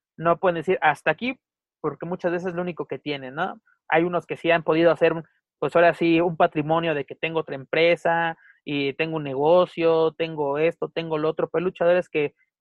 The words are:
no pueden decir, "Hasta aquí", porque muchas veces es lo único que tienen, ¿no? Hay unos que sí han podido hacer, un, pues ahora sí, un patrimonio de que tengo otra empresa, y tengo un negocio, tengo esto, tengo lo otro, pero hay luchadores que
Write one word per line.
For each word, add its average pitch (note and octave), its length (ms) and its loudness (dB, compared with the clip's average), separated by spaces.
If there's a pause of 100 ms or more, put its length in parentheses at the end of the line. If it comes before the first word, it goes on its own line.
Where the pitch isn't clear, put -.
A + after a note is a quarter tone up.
(160)
no E3 220 0
pueden F3 180 0
decir, D#3+ 260 -2
"Hasta D#3 280 0
aquí", A#3+ 300 -6 (400)
porque D3 260 -8
muchas F3 240 -4
veces F3 180 -4
es E3+ 60 -6
lo F3 80 -4
único E3+ 240 -8
que C#3 120 -10
tienen, C3+ 360 -8
¿no? F#3+ 260 -6 (280)
Hay E3 160 2
unos F3 220 -4
que C#3+ 100 -8
sí - 140 -2
han E3 120 2
podido E3 300 4
hacer, E3 200 2
un, E3 120 -6 (340)
pues D3 160 -4
ahora E3+ 180 6
sí, E3 280 2
un E3+ 160 0
patrimonio E3 580 0
de C#3+ 100 -4
que C3+ 120 -14
tengo D#3+ 240 -4
otra D3 160 -10
empresa, E3 800 0 (260)
y C#3+ 300 -4
tengo D#3+ 220 -4
un D3+ 80 -4
negocio, D#3+ 880 2
tengo D3+ 460 -4
esto, D#3+ 300 -2
tengo D#3+ 300 -6
lo D#3 100 0
otro, D#3+ 220 -4
pero E3 100 -2
hay F3 40 -4
luchadores F3+ 440 0
que D3 260 -4 (260)